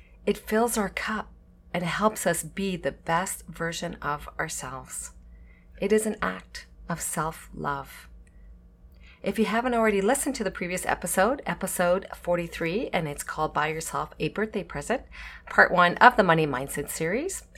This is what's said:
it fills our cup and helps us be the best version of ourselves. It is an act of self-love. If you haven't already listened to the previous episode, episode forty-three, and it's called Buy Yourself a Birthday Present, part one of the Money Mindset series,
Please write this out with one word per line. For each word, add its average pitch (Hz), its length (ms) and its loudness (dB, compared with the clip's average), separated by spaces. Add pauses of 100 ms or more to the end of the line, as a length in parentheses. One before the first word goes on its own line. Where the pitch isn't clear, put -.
(260)
it 208 100 2
fills 226 400 2
our 202 120 0
cup - 420 -6 (420)
and 175 120 -2
helps 208 420 0
us 170 160 2
be 185 340 -4
the 156 140 -4
best - 560 -4
version 165 560 -6
of 147 260 -6 (120)
ourselves. 131 720 -8 (680)
It 202 120 0
is 214 120 4
an 214 160 -4
act - 460 -8 (220)
of 165 120 -4
self-love. 151 1080 -6 (1120)
If 196 160 -2
you 220 60 4
haven't 240 300 0
already 220 260 4
listened 269 360 2
to 214 80 -4
the 185 60 -2
previous 180 340 -6
episode, 208 640 2
episode 180 640 0
forty-three, 170 800 -2
and 165 140 -2
it's 143 160 -6
called 156 320 -4
Buy 147 140 2
Yourself 156 500 -6
a 156 120 -2
Birthday 208 340 -4
Present, - 380 -4 (460)
part - 220 6
one 175 280 6
of 240 180 10
the 208 80 6
Money 165 220 6
Mindset 143 440 -4
series, 233 540 -4 (140)